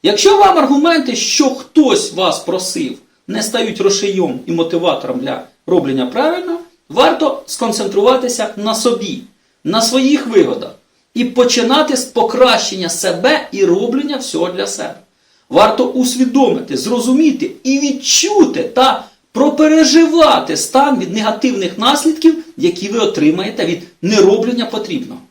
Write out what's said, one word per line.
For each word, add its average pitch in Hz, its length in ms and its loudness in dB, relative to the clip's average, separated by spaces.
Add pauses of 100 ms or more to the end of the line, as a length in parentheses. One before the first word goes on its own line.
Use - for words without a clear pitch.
Якщо 403 340 4
вам 381 200 6
аргументи, 285 580 2
що - 340 0
хтось - 640 0
вас 170 260 -2
просив, 175 580 -6 (300)
не 220 160 -4
стають - 380 -4
рушієм 190 640 0
і 170 60 -6
мотиватором 165 680 -2
для - 240 -8 (240)
роблення 139 380 0
правильно, 339 540 -4 (300)
варто 277 560 0
сконцентруватися 226 1120 -2
на 214 180 -4
собі, 202 460 -4 (420)
на 220 180 0
своїх 262 460 2
вигодах - 480 0 (380)
і 240 120 -2
починати 247 720 2
з - 80 -4
покращення 220 840 0
себе 196 600 -2
і 196 140 0
роблення 240 520 0
всього 170 340 -4
для 196 160 -6
себе. - 280 -10 (540)
Варто 220 360 4
усвідомити, 247 920 0
зрозуміти 247 720 0 (120)
і 269 160 0
відчути 330 840 0
та - 420 0 (260)
пропереживати 302 1300 4
стан 262 420 2
від 180 140 -6
негативних 208 640 -2
наслідків, 311 680 2 (140)
які 175 320 -2
ви 226 100 -2
отримаєте 180 680 0
від 170 180 -6 (180)
нероблення 214 640 2
потрібного. 123 640 -8